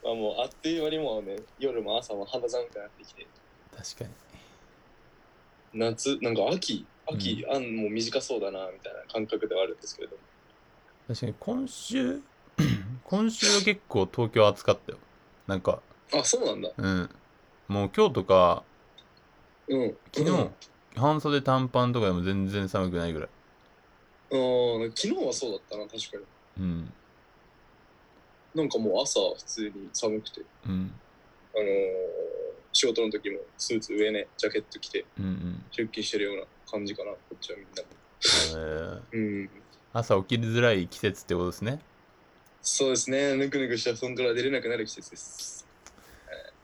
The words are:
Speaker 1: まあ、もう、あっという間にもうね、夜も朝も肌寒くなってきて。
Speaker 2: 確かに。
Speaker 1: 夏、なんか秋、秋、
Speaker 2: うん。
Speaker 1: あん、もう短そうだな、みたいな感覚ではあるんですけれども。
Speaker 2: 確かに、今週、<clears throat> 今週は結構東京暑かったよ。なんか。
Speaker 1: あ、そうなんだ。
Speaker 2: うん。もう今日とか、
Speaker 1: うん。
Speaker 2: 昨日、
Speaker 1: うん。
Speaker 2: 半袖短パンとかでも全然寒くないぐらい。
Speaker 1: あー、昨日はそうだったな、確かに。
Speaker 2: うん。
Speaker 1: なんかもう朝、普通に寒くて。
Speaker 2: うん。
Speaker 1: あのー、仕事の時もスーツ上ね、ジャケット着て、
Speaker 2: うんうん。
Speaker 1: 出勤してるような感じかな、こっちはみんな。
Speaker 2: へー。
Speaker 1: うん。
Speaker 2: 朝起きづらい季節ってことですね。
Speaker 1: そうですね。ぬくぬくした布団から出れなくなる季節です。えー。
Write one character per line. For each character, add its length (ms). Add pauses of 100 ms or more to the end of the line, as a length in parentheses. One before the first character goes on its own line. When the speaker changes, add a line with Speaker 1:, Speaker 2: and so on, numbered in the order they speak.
Speaker 1:
ま 60
あ、 40
も 180
う、 100
あ 20
っ 60 (120)
と 60
い 100
う 60
間 60
に 80
も 200
う 40
ね、 160 (200)
夜 240
も 160
朝 160
も 120
肌 220
寒 200
く 100
な 80
っ 40
て 120
き 120
て。 120 (480)
Speaker 2:
確 220
か 80
に。 60 (1600)
Speaker 1:
夏、 480
な 100
ん 60
か 160
秋、 340 (200)
秋、 420
Speaker 2:
う 40
ん。 40
Speaker 1:
あ 20
ん、 160
も 120
う 40
短 300
そ 160
う 40
だ 120
な、 180
み 100
た 100
い 40
な 60 (100)
感 160
覚 220
で 60
は 80
あ 40
る 100
ん 40
で 60
す 100
け 60
れ 60
ど 80
も。 60 (880)
Speaker 2:
確 120
か 60
に、 140
今 280
週、 520 (400)
<clears throat> 420
今 280
週 160
は 160
結 260
構 240
東 180
京 160
暑 160
か 100
っ 140
た 60
よ。 60 (480)
な 100
ん 60
か。 180 (320)
Speaker 1:
あ、 100
そ 160
う 80
な 80
ん 60
だ。 160
Speaker 2:
う 120
ん。 220 (580)
も 180
う 100
今 120
日 40
と 120
か、 380 (1040)
Speaker 1:
う 180
ん。 100 (180)
Speaker 2:
昨 160
日、 0
Speaker 1:
う 120
ん。 120 (420)
Speaker 2:
半 260
袖 180
短 300
パ 160
ン 80
と 60
か 60
で 60
も 80
全 260
然 220
寒 220
く 80
な 100
い 60
ぐ 60
ら 60
い。 20 (1040)
Speaker 1:
あ 20
ー、 600
昨 240
日 80
は 60
そ 160
う 40
だ 40
っ 40 (100)
た 80
な、 60
確 260
か 80 (400)
に。 60
Speaker 2:
う 20
ん。 260 (1600)
Speaker 1:
な 80
ん 60
か 100
も 220
う 20
朝、 160 (180)
普 60
通 280
に 220
寒 280
く 100
て。 120 (240)
Speaker 2:
う 20
ん。 260 (600)
Speaker 1:
あ 20
の 60
ー、 40 (1040)
仕 140
事 160
の 80
時 200
も 100 (160)
ス 180
ー 60
ツ 140
上 180
ね、 240
ジ 100
ャ 40
ケ 100
ッ 20
ト 160
着 100
て、 160 (140)
Speaker 2:
う 40
ん 20
う 40
ん。 420
Speaker 1:
出 160
勤 180
し 80
て 60
る 60
よ 100
う 20
な 60 (280)
感 160
じ 80
か 100
な、 60
こ 80 (160)
っ 60
ち 100
は 60
み 80
ん 100
な。 80
Speaker 2:
へ 1160
ー。 20 (100)
Speaker 1:
う 40 (280)
ん。 60 (420)
Speaker 2:
朝 300
起 160
き 20
づ 200
ら 120
い 140
季 140
節 240
っ 20
て 80
こ 60
と 100
で 60
す 60
ね。 180 (840)
Speaker 1:
そ 240
う 40
で 60
す 140
ね。 260
ぬ 140
く 80
ぬ 100
く 80
し 60
た 140
布 60
団 120
か 80
ら 120
出 100
れ 60
な 100
く 80
な 80
る 100
季 60
節 180
で 60
す。 500 (640)
え 220
ー。 20 (120)